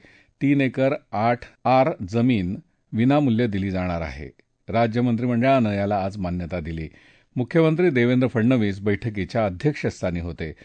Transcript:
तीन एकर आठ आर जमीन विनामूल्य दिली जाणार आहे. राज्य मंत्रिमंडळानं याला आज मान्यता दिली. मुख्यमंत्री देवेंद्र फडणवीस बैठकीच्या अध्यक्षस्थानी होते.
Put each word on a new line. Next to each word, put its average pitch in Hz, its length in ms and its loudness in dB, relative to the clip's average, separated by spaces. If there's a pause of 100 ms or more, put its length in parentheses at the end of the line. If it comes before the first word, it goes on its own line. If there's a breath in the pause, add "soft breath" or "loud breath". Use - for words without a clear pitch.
(420 soft breath)
तीन 143 200 2
एकर 131 320 0 (180)
आठ 117 280 0 (260)
आर 131 260 4 (180)
जमीन 113 460 0 (380)
विनामूल्य 123 540 2
दिली 98 240 -2
जाणार 90 300 -2
आहे. 71 280 -10 (400)
राज्य 117 320 0
मंत्रिमंडळानं 123 720 2
याला 101 320 0
आज 98 140 -6
मान्यता 90 420 -4
दिली. 80 280 -8 (480 soft breath)
मुख्यमंत्री 160 540 2
देवेंद्र 127 380 4
फडणवीस 110 520 2
बैठकीच्या 104 680 -2
अध्यक्षस्थानी 92 720 -4
होते. 85 340 -8 (100)